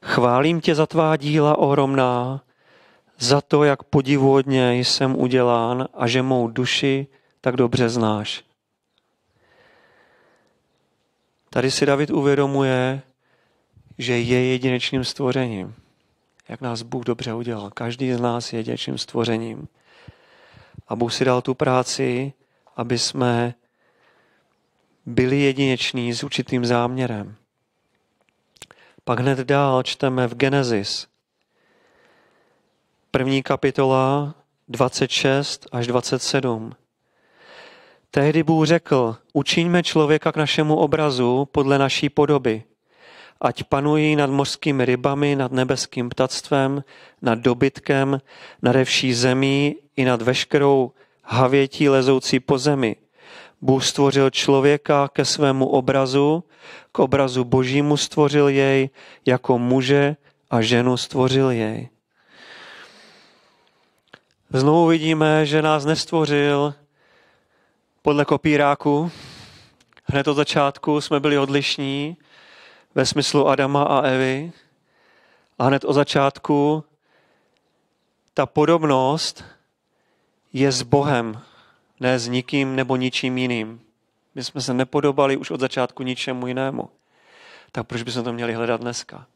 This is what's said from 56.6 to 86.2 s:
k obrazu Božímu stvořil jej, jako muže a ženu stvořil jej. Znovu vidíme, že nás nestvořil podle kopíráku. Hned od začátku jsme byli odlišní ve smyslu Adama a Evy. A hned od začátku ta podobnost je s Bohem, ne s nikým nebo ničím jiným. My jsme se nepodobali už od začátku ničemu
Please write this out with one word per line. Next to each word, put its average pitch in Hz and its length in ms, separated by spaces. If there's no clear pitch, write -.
k - 80
obrazu 131 440
Božímu 131 540
stvořil 143 500
jej, 135 420
jako 127 340
muže 135 560
a 120 120
ženu 120 360
stvořil 131 540
jej. 113 380
Znovu 151 380
vidíme, 156 580
že 151 160
nás 151 240
nestvořil 147 880
podle 147 240
kopíráku. 147 840
Hned 139 220
od 147 60
začátku 147 680
jsme 143 180
byli 147 180
odlišní 139 800
ve 135 100
smyslu 143 420
Adama 143 360
a 143 180
Evy. 135 500
A - 40
hned 135 220
od - 80
začátku 143 920
ta 139 120
podobnost 151 1000
je 135 180
s 123 100
Bohem, 123 600
ne 127 200
s 117 80
nikým 131 480
nebo 131 200
ničím 127 420
jiným. 117 440
My 131 80
jsme - 180
se 127 120
nepodobali 135 640
už - 140
od 151 80
začátku 131 440
ničemu 127 440